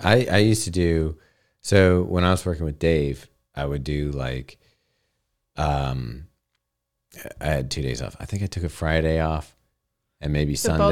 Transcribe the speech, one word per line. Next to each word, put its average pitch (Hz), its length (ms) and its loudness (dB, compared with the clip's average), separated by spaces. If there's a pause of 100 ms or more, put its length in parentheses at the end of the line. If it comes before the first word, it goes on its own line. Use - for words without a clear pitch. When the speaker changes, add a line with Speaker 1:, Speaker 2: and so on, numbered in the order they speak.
Speaker 1:
I, 113 280 4
I 95 80 4
used 107 260 4
to - 60 -6
do, 82 460 2 (440)
so 92 420 6
when 90 220 0
I 90 80 4
was 90 120 -2
working 85 200 -4
with 76 160 -6
Dave, 76 480 0 (260)
I 71 100 -6
would 71 200 -4
do, 73 260 -4
like, 65 480 -8 (1000)
um, 67 680 -4 (1160)
I 69 60 -6
had 69 240 -2
two 76 120 -6
days 64 200 -4
off. 55 180 -12
I - 60 -12
think 101 160 -4
I 101 40 -4
took 90 180 -6
a 85 40 -4
Friday 80 520 0
off 80 340 -4 (640)
and - 120 -4
maybe 73 220 0
Speaker 2:
So - 220 -4
Speaker 1:
Sunday. - 160 2